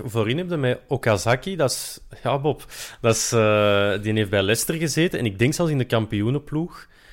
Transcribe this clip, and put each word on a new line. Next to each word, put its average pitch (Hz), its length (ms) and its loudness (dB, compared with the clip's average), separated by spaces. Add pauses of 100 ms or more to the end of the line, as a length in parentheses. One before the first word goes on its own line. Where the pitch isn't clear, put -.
voorin 117 340 -2
heb 180 120 -6
je 170 80 -4
met 127 300 0
Okazaki, 123 680 0
dat 143 160 2
is, - 280 -10 (240)
ja, 131 160 -2
Bob, 143 260 -2 (360)
dat 113 140 4
is, - 160 -4
eh, 104 680 4
die 107 120 -2
heeft 107 160 0
bij 101 140 2
Leicester 120 320 0
gezeten 160 440 0
en 123 60 -2
ik 98 140 -2
denk 131 140 2
zelfs 170 180 0
in 143 60 0
de 123 80 0
kampioenenploeg. 127 1000 -2 (260)